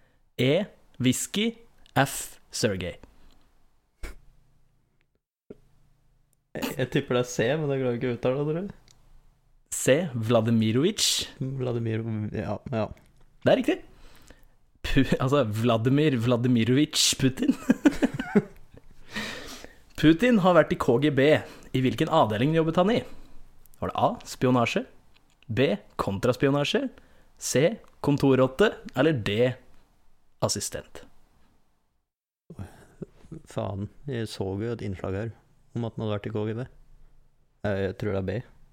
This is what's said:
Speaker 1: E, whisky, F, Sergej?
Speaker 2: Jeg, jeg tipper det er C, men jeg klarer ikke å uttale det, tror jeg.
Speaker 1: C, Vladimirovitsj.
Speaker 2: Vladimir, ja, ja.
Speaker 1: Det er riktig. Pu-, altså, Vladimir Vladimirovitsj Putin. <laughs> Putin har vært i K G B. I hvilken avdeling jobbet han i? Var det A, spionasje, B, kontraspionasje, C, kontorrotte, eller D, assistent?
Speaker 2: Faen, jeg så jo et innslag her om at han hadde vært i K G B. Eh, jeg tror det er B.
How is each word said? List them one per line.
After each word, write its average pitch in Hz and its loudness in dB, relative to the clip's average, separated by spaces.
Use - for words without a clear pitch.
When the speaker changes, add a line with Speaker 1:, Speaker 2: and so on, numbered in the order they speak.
Speaker 1:
E, 147 2
whisky, 190 0
F, - -2
Sergej? 92 -4
Speaker 2:
Jeg, - -8
jeg 131 -2
tipper 131 0
det 123 2
er - -12
C, - -2
men 147 -2
jeg 135 -2
klarer 120 -2
ikke 127 -4
å 117 -4
uttale 127 -2
det, 147 -4
tror 160 -4
jeg. 202 -10
Speaker 1:
C, - 2
Vladimirovitsj. 117 2
Speaker 2:
Vladimir, 117 -4
ja, 104 -6
ja. 110 -2
Speaker 1:
Det 139 4
er 240 2
riktig. 311 0
Pu-, - 2
altså, 135 2
Vladimir 120 2
Vladimirovitsj 123 2
Putin. 135 2
<laughs> - -16
Putin 202 6
har 180 6
vært 156 6
i - -2
K 123 4
G 151 4
B. 135 6
I 131 0
hvilken 127 0
avdeling 139 2
jobbet 165 2
han 196 2
i? 247 0
Var - -6
det - -8
A, 117 2
spionasje, 127 0
B, 135 2
kontraspionasje, 139 0
C, - 2
kontorrotte, 139 4
eller 151 4
D, 113 0
assistent? - -6
Speaker 2:
Faen, 101 -6
jeg 117 -6
så 98 -6
jo 117 -4
et 113 -8
innslag 95 -6
her 110 -8
om 120 -4
at 113 -8
han 113 -8
hadde 104 -4
vært 104 -8
i - -10
K 107 -4
G 110 -6
B. 123 -8
Eh, 98 -2
jeg 98 -4
tror 101 -2
det 95 -2
er 92 -4
B. 101 -4